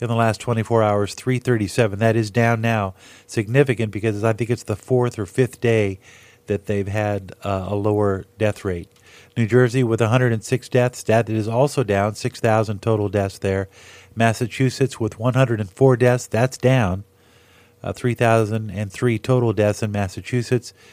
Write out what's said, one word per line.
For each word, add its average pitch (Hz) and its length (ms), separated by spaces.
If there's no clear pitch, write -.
in 120 80
the 117 60
last 113 260
twenty-four 113 420
hours, 104 320
three 127 240
thirty-seven. 107 600
That 113 180
is 107 140
down 117 300
now, 110 340
significant, 113 640
because 101 300
I 113 100
think 107 160
it's 117 140
the 104 140
fourth 123 420
or 104 80
fifth - 340
day 107 380
that 101 200
they've 101 220
had, 101 460
uh, 95 240
a 101 60
lower 101 500
death 107 260
rate. 90 240
New 117 100
Jersey 123 360
with 113 180
a 113 80
hundred 123 240
and 113 120
six - 240
deaths, 123 340
that 110 260
is 110 200
also 131 340
down, 101 320
six - 240
thousand 110 440
total 107 260
deaths 98 300
there. 98 300
Massachusetts 120 880
with 107 180
one 117 160
hundred 120 260
and 104 100
four 131 260
deaths, 123 320
that's 120 280
down. 110 460
Uh, 98 100
three 120 220
thousand 110 560
and 101 220
three 120 260
total 120 340
deaths 104 300
in 107 80
Massachusetts, 104 840